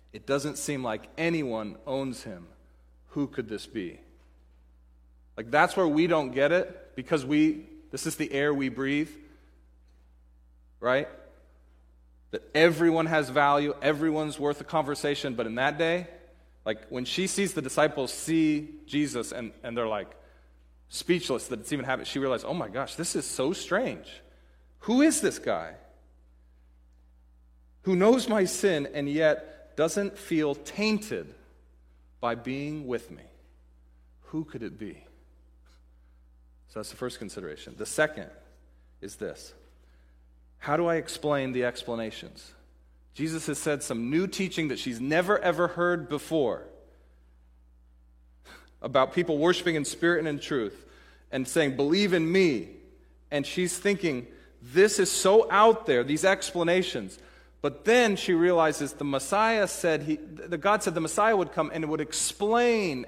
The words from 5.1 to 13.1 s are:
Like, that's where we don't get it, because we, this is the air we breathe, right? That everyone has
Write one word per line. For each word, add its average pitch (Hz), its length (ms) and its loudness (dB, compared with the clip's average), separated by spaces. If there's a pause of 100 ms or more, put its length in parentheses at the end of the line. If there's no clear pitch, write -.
Like, 113 140 -12
that's 160 260 4
where 185 120 4
we 156 180 4
don't 151 260 0
get 139 200 2
it, - 420 -2
because 135 300 -2
we, 151 420 2 (240)
this - 160 -8
is 156 100 -6
the 143 160 -4
air 143 200 0
we 139 160 -2
breathe, 135 400 -2 (1700)
right? 127 300 0 (1200)
That - 100 -8 (120)
everyone 165 520 4
has 156 240 0